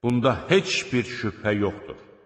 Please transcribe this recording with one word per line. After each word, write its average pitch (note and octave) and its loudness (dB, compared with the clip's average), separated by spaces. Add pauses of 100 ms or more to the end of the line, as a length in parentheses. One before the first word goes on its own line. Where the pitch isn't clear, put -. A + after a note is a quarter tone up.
Bunda B2 2 (160)
heç F#3+ 2
bir B2 2
şübhə - -4
yoxdur. - -4 (260)